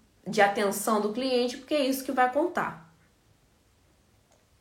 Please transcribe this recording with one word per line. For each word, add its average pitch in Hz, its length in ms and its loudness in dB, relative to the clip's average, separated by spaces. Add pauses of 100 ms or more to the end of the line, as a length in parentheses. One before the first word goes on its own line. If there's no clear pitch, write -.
(280)
de 214 140 2
atenção 202 600 2
do 214 100 -2
cliente, 254 460 -2
porque - 160 -6
é 294 120 2
isso 269 180 -2
que - 80 -6
vai 254 200 2
contar. - 580 -4 (1700)